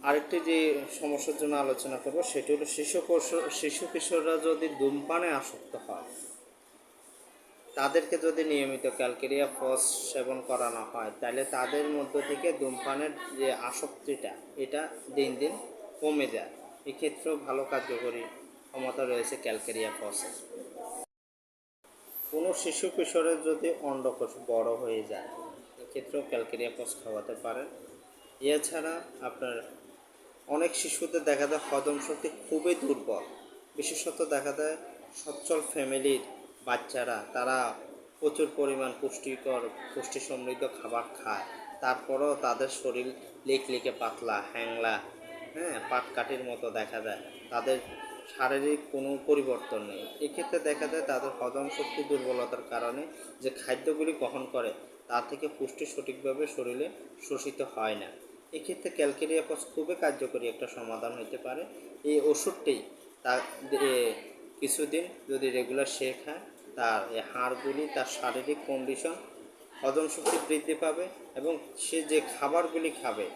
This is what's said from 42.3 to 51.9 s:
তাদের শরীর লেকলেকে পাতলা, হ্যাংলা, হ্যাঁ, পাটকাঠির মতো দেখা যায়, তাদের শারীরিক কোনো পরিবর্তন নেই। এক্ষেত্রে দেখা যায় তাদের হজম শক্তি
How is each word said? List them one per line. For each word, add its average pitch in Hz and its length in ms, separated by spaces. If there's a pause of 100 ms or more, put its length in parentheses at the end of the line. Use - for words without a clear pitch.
তাদের 127 260 (100)
শরীর 123 280 (400)
লেকলেকে 131 520
পাতলা, 113 360 (160)
হ্যাংলা, 113 420 (600)
হ্যাঁ, 160 220 (140)
পাটকাঠির 127 580
মতো 120 180 (120)
দেখা 107 280
যায়, 101 140 (320)
তাদের 123 260 (540)
শারীরিক 139 480 (120)
কোনো 139 180 (180)
পরিবর্তন 131 520 (100)
নেই। 95 140 (220)
এক্ষেত্রে 165 320 (100)
দেখা 147 240
যায় 160 180
তাদের 135 280
হজম 127 280 (100)
শক্তি 147 240 (100)